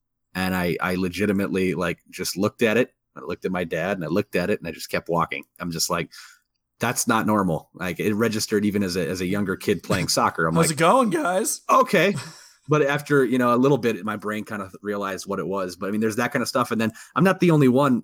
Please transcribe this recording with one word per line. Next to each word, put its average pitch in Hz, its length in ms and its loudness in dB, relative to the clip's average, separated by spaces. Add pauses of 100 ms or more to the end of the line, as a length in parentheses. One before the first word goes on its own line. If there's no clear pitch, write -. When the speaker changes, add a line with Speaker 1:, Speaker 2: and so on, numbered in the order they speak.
(340)
Speaker 1:
And 92 200 -2
I, 87 260 -2
I 90 140 -2
legitimately, 92 800 -2
like, 85 240 -4 (100)
just - 280 -8
looked 104 260 -2
at 110 140 4
it. - 180 0 (220)
I 73 40 -14
looked 76 240 -8
at 95 80 -4
my 92 120 -2
dad, 87 320 -4
and 90 80 -6
I 78 40 -6
looked 101 280 -2
at 87 120 -2
it, 104 120 -2
and 85 80 -12
I - 20 -8
just - 200 -12
kept - 180 -4
walking. 80 340 -2 (160)
I'm 87 140 -8
just 82 180 -4
like, 85 220 -4 (680)
"That's 123 300 -2
not 113 180 2
normal." 95 480 0
Like, 90 240 -6
it 101 160 0
registered 107 500 0
even 101 200 0
as 90 120 -4
a, 85 120 -2
as 90 120 -4
a 92 60 -4
younger 95 300 -2
kid 98 260 -2
playing 92 240 -2
soccer. 98 400 0
I'm 82 80 0
Speaker 2:
"How's 85 120 4
Speaker 1:
like, 151 100 -2
Speaker 2:
it - 20 -4
going, 208 320 4
guys?" 214 580 -2
Speaker 1:
"Okay." 196 460 4 (560)
But 151 120 6
after, 143 420 2
you 123 140 2
know, 120 160 4
a - 20 4
little 131 220 6
bit, 107 260 -2
my 107 120 -4
brain 104 280 -6
kind 107 160 -8
of 98 220 -12
realized 98 440 -4
what 98 120 -4
it 82 80 -4
was. 92 280 -4
But 95 140 -8
I - 20 -4
mean, 107 120 0
there's 110 140 0
that 120 160 0
kind 127 100 0
of 113 60 -4
stuff. 127 220 0
And 113 80 -2
then 113 140 0 (240)
I'm 139 80 4
not 185 160 4
the 175 100 6
only 147 180 6
one, 127 360 4